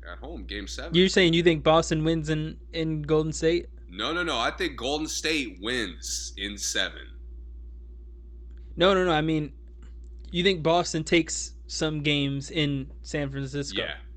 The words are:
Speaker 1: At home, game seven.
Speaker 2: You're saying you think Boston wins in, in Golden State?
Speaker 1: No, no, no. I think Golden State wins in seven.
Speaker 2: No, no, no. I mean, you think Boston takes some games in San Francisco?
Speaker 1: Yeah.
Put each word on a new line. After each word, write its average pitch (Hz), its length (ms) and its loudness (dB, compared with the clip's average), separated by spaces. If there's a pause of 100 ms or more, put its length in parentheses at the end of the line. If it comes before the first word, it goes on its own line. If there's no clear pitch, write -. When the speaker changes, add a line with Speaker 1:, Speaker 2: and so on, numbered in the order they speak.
(100)
Speaker 1:
At 92 80 -12
home, 131 260 -10
game 98 240 -8
seven. 160 260 -8
Speaker 2:
You're 185 140 8
saying 175 260 6
you 170 80 6
think 160 220 6
Boston 160 400 6
wins 156 260 2
in, 156 260 -2 (160)
in 160 300 -2
Golden 156 300 2
State? 160 360 2 (200)
Speaker 1:
No, 104 240 -4
no, 175 100 0
no. 151 160 0
I 131 140 2
think 160 240 -4
Golden 147 320 -2
State 139 520 -2
wins 107 760 -4
in 101 220 -6
seven. 92 440 -2 (1700)
Speaker 2:
No, 180 180 6
no, 185 100 4
no. 180 60 2
I 151 100 4
mean, 156 320 0 (760)
you 175 140 0
think 185 180 4
Boston 160 400 2
takes - 520 2 (120)
some 156 360 -2
games 139 500 0
in 143 380 0 (120)
San 143 280 -4
Francisco? 139 520 -4
Speaker 1:
Yeah. 76 120 -4 (220)